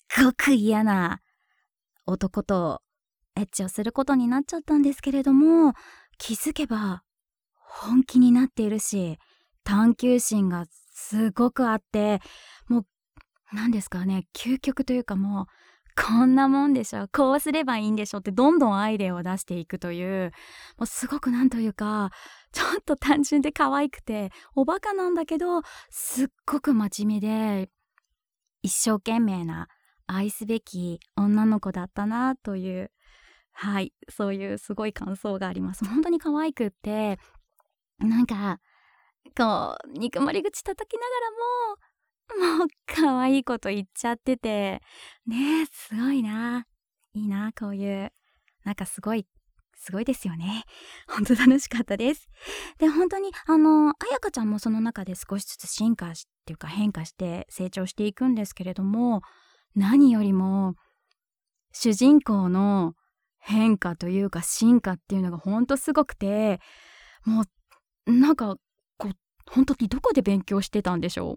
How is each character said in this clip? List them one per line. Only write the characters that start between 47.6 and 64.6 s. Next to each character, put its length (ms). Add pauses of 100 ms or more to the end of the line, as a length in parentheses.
う 80
い 280
う、 80 (520)
な 80
ん 40
か 100
す 140
ご 160
い、 120 (480)
す 160
ご 100
い 40
で 80
す 140
よ 80
ね。 280 (440)
本 160
当 120
楽 240
し 100
か 120
っ 20
た 140
で 180
す。 140 (500)
で、 80
本 220
当 100
に、 120 (140)
あ 120
の、 420
彩 200
香 120
ち 80
ゃ 40
ん 60
も 100
そ 100
の 120
中 240
で 100
少 220
し 80
ず 120
つ 100
進 280
化 200
し、 120
っ 180
て 80
い 20
う 20
か 100
変 240
化 140
し 80
て 360
成 200
長 160
し 80
て 120
い 80
く 140
ん 60
で 120
す 100
け 80
れ 100
ど 100
も、 380 (540)
何 360
よ 100
り 120
も、 420 (1000)
主 200
人 280
公 280
の 460 (420)
変 400
化 180
と 140
い 120
う 80
か 120
進 400